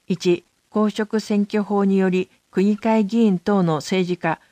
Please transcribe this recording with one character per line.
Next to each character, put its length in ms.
一、 360
公 180
職 300
選 240
挙 180
法 240
に 120
よ 120
り、 200
区 140
議 140
会 280
議 140
員 180
等 240
の 140
政 320
治 100
家、 220